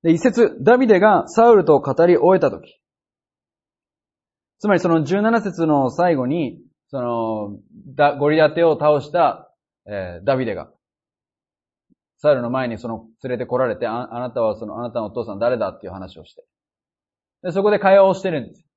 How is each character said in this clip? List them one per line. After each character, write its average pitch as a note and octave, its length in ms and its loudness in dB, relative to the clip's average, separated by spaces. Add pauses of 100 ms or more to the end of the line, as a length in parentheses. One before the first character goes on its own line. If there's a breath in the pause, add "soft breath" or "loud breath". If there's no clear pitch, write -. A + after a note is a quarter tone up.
で、 E3 80 2
一 E3+ 60 2
節、 A#3 440 0
ダ A#3 160 6
ビ C4 80 2
デ G3 140 4
が G3+ 260 4
サ A3+ 220 4
ウ A3+ 80 8
ル F3+ 80 4
と D3 160 4
語 D#3 260 0
り F3 100 4
終 F3+ 200 4
え D#3+ 40 0
た B2+ 120 0
と D#2+ 80 -14
き。 - 200 -20 (1800)
つ G#3 80 -4
ま G3 60 4
り E3+ 60 2
そ F#3 80 -2
の E3 140 2
十 F3+ 180 -2
七 A3+ 200 0
節 E3+ 260 -4
の C#3 240 0
最 E3+ 240 0
後 B2+ 140 -4
に、 D3 320 -6 (300)
そ C3 120 -8
の、 A2 560 -6 (380)
だ-、 C#3+ 200 2
ゴ C#3+ 140 0
リ D#3 100 2
ア D3+ 100 4
テ E3 120 -2
を D#3+ 160 2
倒 D3 220 2
し - 100 -16
た、 - 420 -2 (340)
え F#2 360 -10
ー、 - 20 -20
ダ C3 120 0
ビ C3 80 -4
デ G#2+ 100 -6
が、 E2 160 -12 (1500)
サ D3 140 2
ウ - 20 4
ル B2 80 -2
の A#2 80 -6
前 C3 180 -4
に A2 80 -8
そ A#2 100 -14
の A2+ 200 -12 (180)
連 B2+ 60 -8
れ A#2+ 80 -4
て A#2+ 80 -8
こ B2 100 -4
ら B2+ 100 0
れ A2 100 -4
て、 A#2+ 120 -6
「あ、 A#2+ 260 -8
あ A#2+ 60 -8
な B2+ 100 -8
た A#2+ 120 -4
は G#2+ 160 0
そ A2 80 -12
の、 G2+ 120 -12
あ A#2+ 40 -10
な A#2+ 80 -8
た A#2 100 -8
の A2 60 -8
お G2+ 40 -10
父 A2+ 140 -8
さ G#2 100 -12
ん G2 40 -14
誰 B2 180 0
だ？」 G#2 180 -4
っ - 60 -20
て G#2 60 -18
い - 20 -12
う F2 40 -14
話 F#2 260 -18
を D#2+ 60 -20
し - 100 -20
て。 - 100 -20 (1000)
で、 F3+ 80 -6
そ F#3+ 120 -2
こ G#3 80 2
で G3+ 80 2
会 G3 180 4
話 G3 100 8
を F#3+ 60 2
し F#3+ 80 -4
て F#3+ 100 -4
る D3 120 -4
ん G#2 60 -14
で - 60 -20
す。 - 120 -20 (100)